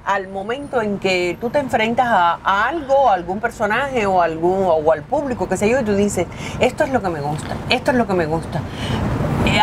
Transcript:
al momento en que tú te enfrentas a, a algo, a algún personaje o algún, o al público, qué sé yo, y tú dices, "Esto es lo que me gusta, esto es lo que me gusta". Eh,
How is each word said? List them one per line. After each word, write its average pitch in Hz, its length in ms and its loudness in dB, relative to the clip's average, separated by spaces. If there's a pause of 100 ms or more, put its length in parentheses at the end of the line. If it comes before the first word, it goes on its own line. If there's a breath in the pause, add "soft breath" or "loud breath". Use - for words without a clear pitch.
al 196 240 -2
momento 233 540 -4
en 208 160 -2
que 180 420 0
tú 233 100 -2
te 285 80 0
enfrentas 240 500 0
a, 175 360 4
a 202 240 2
algo, 277 400 2
a 208 60 6
algún 180 260 -4
personaje 233 680 -2
o 190 160 4
algún, 170 440 0
o 160 260 4
al 151 100 0
público, 240 460 -2
qué 185 80 0
sé 208 120 0
yo, 254 120 4
y 247 40 -2
tú 208 100 0
dices, 196 320 2 (340 loud breath)
"Esto 170 240 2
es 269 80 -2
lo 240 100 2
que 190 60 -4
me 160 120 -4
gusta, 147 340 -6 (160)
esto 247 200 2
es 254 60 2
lo 233 100 2
que 196 80 0
me 175 120 2
gusta". 156 340 -4 (840 loud breath)
Eh, - 160 2